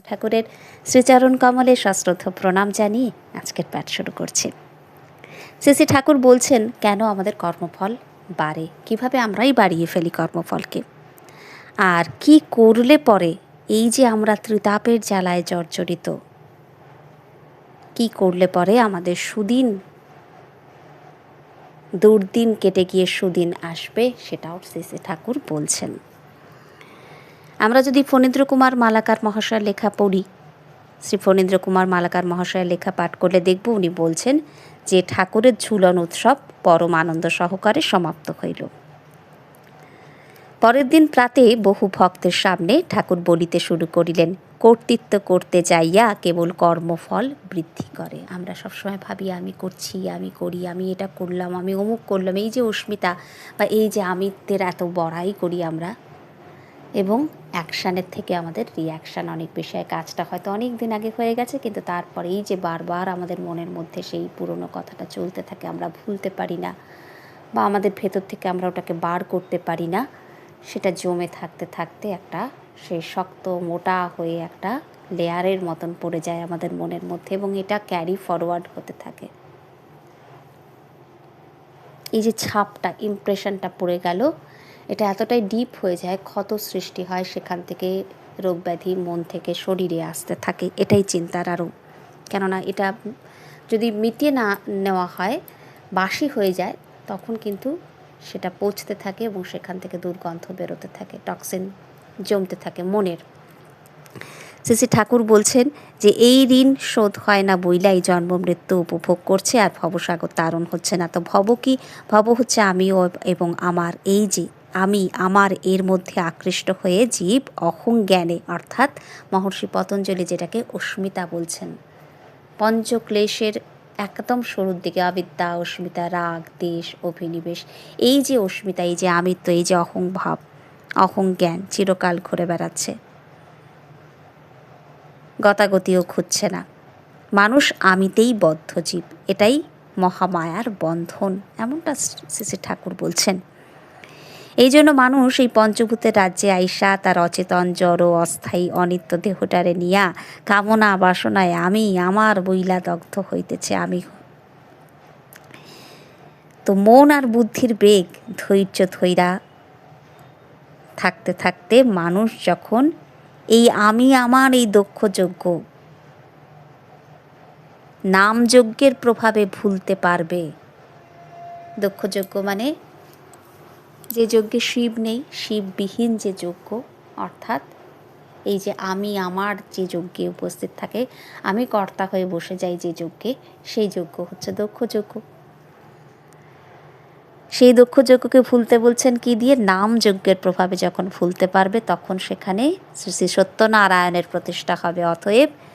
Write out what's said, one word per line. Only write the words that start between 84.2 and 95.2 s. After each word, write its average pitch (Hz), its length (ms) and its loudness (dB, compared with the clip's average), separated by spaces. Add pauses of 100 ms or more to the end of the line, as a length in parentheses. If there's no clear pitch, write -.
এটা 208 240 -4
এতটাই 226 300 -2
ডিপ 220 260 -4 (140)
হয়ে 180 160 -2
যায়, 180 260 -6
ক্ষত 202 300 -8
সৃষ্টি 185 500 -8
হয়, 185 200 -6
সেখান 180 440 -10
থেকে 185 360 -6 (360)
রোগ 185 240 -4
ব্যাধি 185 320 -6
মন 175 280 -6
থেকে 170 300 -8
শরীরে 170 500 -4
আসতে 160 320 -10
থাকে। 180 420 -8
এটাই 202 260 2
চিন্তার 175 460 -6
আরও, 170 200 -6 (600)
কেননা 190 320 -4
এটা 196 320 -4 (800)
যদি 226 200 0
মিটিয়ে 226 400 -2
না 214 260 0 (100)
নেওয়া 190 380 -2
হয়, 196 360 -6 (520)